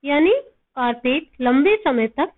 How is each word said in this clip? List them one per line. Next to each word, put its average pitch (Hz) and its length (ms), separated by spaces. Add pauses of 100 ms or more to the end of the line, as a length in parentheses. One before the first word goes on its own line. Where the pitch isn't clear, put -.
यानी 294 300 (440)
कारपेट 247 520 (120)
लंबे 277 420
समय 247 260
तक 302 280